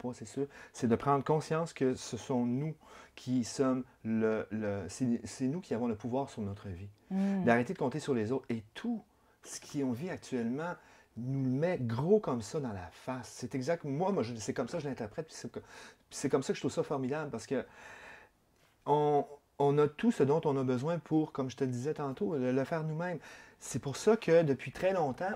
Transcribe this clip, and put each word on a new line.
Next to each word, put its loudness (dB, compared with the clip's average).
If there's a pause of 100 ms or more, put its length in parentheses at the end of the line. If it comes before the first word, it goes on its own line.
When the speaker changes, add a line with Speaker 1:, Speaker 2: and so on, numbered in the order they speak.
Speaker 1:
pas, -6
c'est -12
sûr, -4 (240)
c'est -2
de 8
prendre 4
conscience 0
que 2
ce -8
sont 0
nous -2 (420)
qui 0
sommes 0 (220)
le, 2
le, -2
c'est, 0
c'est -4
nous 0
qui -6
avons 0
le 0
pouvoir -2
sur -10
notre -6
vie. -10 (220)
Speaker 2:
Hmm. 2
Speaker 1:
D'arrêter 4
de -8
compter -2
sur -2
les 2
autres. -2
Et -2 (100)
tout -4 (400)
ce -12
qu'on -2
vit -4
actuellement -2 (420)
nous -2
le 2
met 2
gros 4
comme 0
ça -6
dans -4
la -10
face. -8
C'est -10
exact. -2
Moi, 0
moi, 2
je, -4
c'est -6
comme -2
ça -6
que -4
je -4
l'interprète, -6
puis -20
c'est -10
co-, -10
puis -20 (460)
c'est -2
comme 4
ça 0
que 0
je -8
trouve 0
ça 0
formidable, -2
parce -8
que -2 (1200)
on, 4 (320)
on 6
a 6
tout 2
ce 4
dont 4
on 2
a 2
besoin 0
pour, 0
comme -2
je -12
te 0
le 0
disais -2
tantôt, -2
le, 2
le 2
faire -2
nous-mêmes. -4 (420)
C'est -6
pour -6
ça 6
que 6
depuis 0
très 2
longtemps, 0